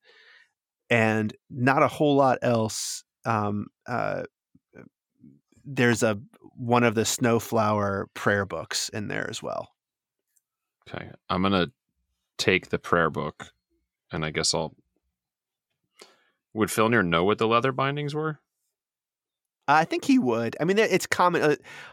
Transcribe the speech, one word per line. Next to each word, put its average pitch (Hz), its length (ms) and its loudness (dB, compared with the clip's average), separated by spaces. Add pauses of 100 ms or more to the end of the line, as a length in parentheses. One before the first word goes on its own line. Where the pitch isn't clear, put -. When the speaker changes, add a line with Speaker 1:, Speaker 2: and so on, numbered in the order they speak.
(880)
Speaker 1:
and 110 460 2 (140)
not 135 340 2
a 131 60 4
whole 147 260 2
lot 139 260 4
else. - 640 -2 (220)
Um, 104 420 -2 (180)
uh, 101 380 -4 (1400)
there's 123 380 2
a, 107 160 0 (380)
one 120 260 2
of 113 120 2
the 110 100 0
Snowflower 107 1080 0
prayer 101 320 0
books - 440 -8
in 104 180 -8
there - 220 -6
as 107 120 -12
well. - 320 -10 (1120)
Speaker 2:
Okay, - 220 -12 (200)
I'm 92 120 0
gonna 95 300 2 (680)
take 92 320 2
the 87 100 -4
prayer 85 300 2
book, 73 420 -8 (600)
and 82 120 -6
I 78 60 -4
guess 78 240 -2
I'll. 80 220 -6 (1800)
Would 107 160 0
Filnir 113 360 2
know 85 200 2
what 104 140 2
the 117 80 2
leather 120 260 2
bindings 139 420 -4
were? 156 240 -6 (1300)
Speaker 1:
I 151 160 4
think 339 220 -4
he 262 140 4
would. 117 420 0
I - 20 0
mean, 190 140 2
it's 190 300 0
common. 175 340 2
Uh, 147 140 4 (380)